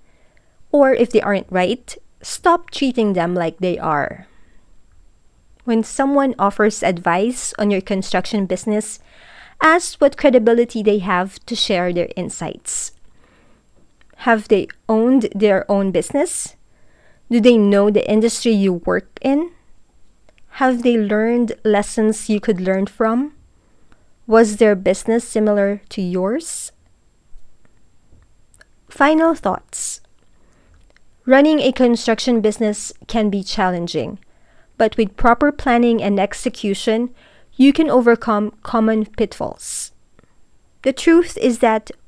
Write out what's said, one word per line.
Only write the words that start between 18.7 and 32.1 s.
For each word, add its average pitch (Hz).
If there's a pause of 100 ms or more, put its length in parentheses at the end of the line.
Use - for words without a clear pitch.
work 180
in? 294 (1120)
Have 254
they 240
learned 220 (100)
lessons 214
you 208
could 196
learn 190
from? 240 (920)
Was 220
their 214
business 226
similar 208
to -
yours? 190 (2250)
Final 311
thoughts. - (1300)
Running 285
a 269
construction 240